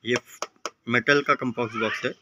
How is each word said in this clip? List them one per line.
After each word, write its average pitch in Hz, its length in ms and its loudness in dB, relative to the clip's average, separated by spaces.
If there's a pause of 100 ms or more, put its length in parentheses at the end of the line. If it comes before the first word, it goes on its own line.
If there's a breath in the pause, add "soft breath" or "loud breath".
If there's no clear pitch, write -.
ये 117 120 0 (720)
मेटल 131 340 4
का 143 120 2
कंपास 120 400 -4
बॉक्स 110 300 -2
है। 127 180 -2